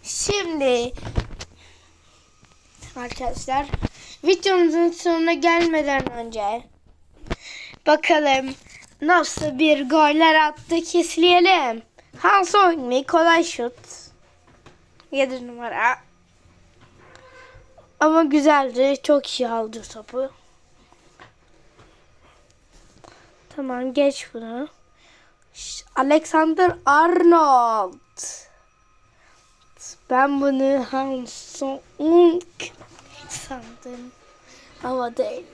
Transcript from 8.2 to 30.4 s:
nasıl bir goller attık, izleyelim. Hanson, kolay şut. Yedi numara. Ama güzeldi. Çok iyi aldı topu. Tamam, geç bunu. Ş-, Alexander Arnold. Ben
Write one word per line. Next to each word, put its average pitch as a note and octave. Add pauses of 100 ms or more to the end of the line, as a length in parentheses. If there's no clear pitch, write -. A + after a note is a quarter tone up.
nasıl D4+
bir D4
goller D#4
attık, D#4
izleyelim. E4+ (360)
Hanson, F4
kolay E4
şut. B3 (1400)
Yedi C4
numara. A#3+ (2000)
Ama D#4
güzeldi. C#4
Çok -
iyi A#3+
aldı A3+
topu. B3 (3250)
Tamam, B3+
geç C#4
bunu. A#3 (840)
Ş-, - (120)
Alexander D#4+ (140)
Arnold. C#4+ (2250)
Ben C#4